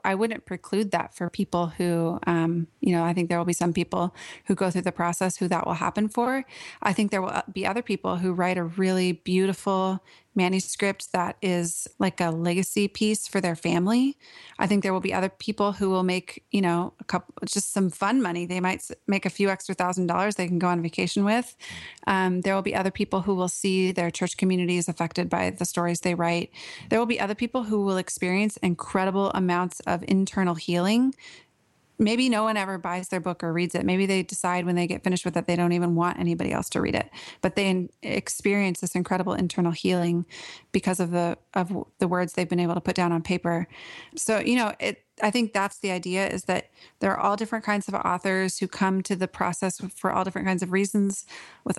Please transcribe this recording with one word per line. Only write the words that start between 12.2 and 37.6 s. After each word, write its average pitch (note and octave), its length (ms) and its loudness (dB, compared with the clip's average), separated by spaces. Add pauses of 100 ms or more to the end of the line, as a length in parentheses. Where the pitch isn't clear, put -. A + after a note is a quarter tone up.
a F3 100 2
legacy F3 580 0
piece G#3+ 380 0
for G3 140 0
their F3 160 0
family. G3+ 640 2 (400)
I - 80 2
think G3+ 160 4
there G3 100 0
will F#3 80 0
be F#3+ 140 -2
other F#3 160 0
people G#3 420 -2
who G3 160 0
will F#3 140 2
make, F#3 480 -2
you G3+ 100 2
know, F3 400 0
a - 40 -16
couple, - 300 -6 (120)
just - 260 -4
some G3 160 2
fun G#3 320 2
money. F3 240 0
They F3+ 160 -4
might F#3 200 0
s-, - 120 -12 (140)
make G3 180 2
a F#3 60 0
few G3+ 180 2
extra F#3+ 260 -2
thousand F3+ 340 0
dollars F#3 260 2
they F3+ 120 -2
can F3 120 0
go F3+ 100 2
on F3 140 2
vacation F3+ 420 0
with. A3+ 320 0 (500)
Um, F#3 360 2
there F#3+ 120 2
will G3 60 0
be F#3+ 140 -2
other F#3+ 160 2
people G3 320 -2
who G3 120 0
will F3+ 140 0
see F#3 440 0
their E3+ 180 0
church - 260 -4
communities F3+ 540 2
affected E3+ 400 -2
by F3+ 180 0
the F3+ 160 -4
stories F3 360 -2
they F3+ 140 0
write. E3+ 360 0 (400)
There A3 80 4
will A#3 80 2
be A#3 120 0
other G3+ 160 -2
people A#3+ 280 -4
who G#3+ 200 0
will G3 140 2
experience F#3 640 0
incredible F#3+ 720 0
amounts F3+ 480 0
of F3 260 -2
internal F#3+ 480 2
healing. G3 600 2 (840)
Maybe A#3 300 4
no G#3+ 140 2
one A3 160 0
ever F#3+ 180 -2
buys F3+ 320 -4
their F#3 120 -2
book F3 220 -4
or E3 120 -2
reads E3+ 200 0
it. F#3 120 0
Maybe F#3+ 180 2
they F#3+ 180 2
decide F3+ 440 -2
when F3 80 2
they F3 120 2
get F3+ 160 -4
finished F3+ 220 0
with E3+ 100 -2
it, E3+ 120 -2
they F3 100 2
don't F3 160 4
even F3 220 2
want E3+ 240 0
anybody E3+ 340 0
else - 180 -2
to - 120 0
read - 120 0
it. - 140 -2 (320)
But F#3 160 0
they G3 140 2